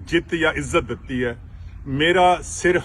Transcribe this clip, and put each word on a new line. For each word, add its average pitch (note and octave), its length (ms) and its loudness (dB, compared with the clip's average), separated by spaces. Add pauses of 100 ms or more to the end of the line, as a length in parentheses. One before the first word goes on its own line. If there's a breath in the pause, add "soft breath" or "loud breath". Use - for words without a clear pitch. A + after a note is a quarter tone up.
ਜਿੱਤ E3+ 340 0
ਜਾਂ D#3 180 2
ਇੱਜ਼ਤ C3+ 280 0
ਦਿੱਤੀ B2 420 -6
ਹੈ, A#2 140 -2 (500 loud breath)
ਮੇਰਾ F3 540 4
ਸਿਰ F3 440 0